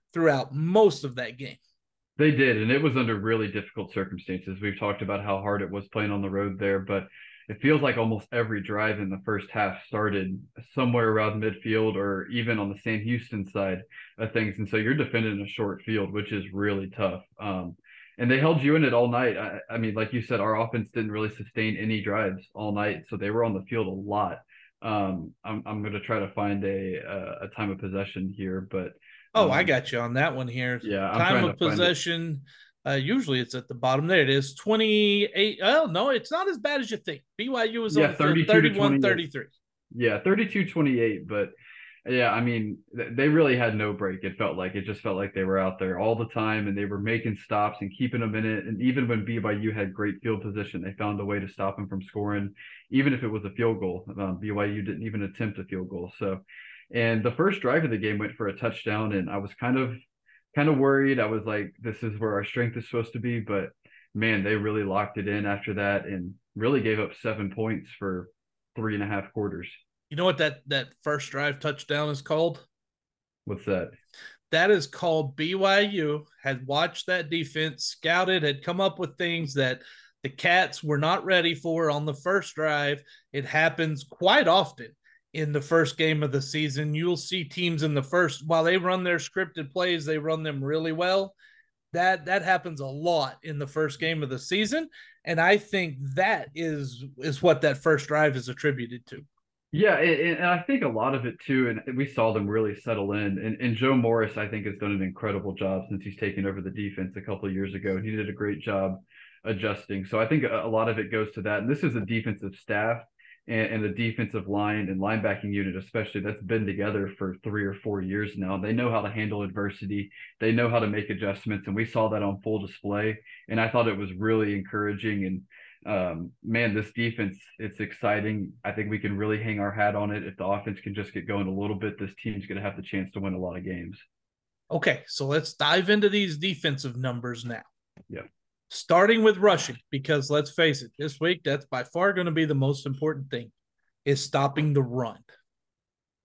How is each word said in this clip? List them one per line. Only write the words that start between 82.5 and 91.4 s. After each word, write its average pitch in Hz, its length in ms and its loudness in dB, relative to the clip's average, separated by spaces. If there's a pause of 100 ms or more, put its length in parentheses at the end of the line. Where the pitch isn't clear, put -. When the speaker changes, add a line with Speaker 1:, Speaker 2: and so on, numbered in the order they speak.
Speaker 1:
drive. 147 480 0 (300)
It 139 120 -4
happens 156 580 2
quite 214 440 4
often 160 480 2 (380)
in 156 180 -2
the 147 100 0
first 151 360 4
game 156 260 2
of 143 80 0
the 139 100 0
season. 151 540 -2
You'll 170 220 0
see 185 260 -4
teams 170 400 -2
in 156 100 2
the 139 100 2
first, 151 440 0
while 160 160 4
they 175 140 4
run 185 260 0
their 175 140 2
scripted 165 540 -6
plays, 180 340 0
they 156 120 0
run 160 240 -2
them 147 220 -4
really 160 280 -2
well. 185 440 0 (580)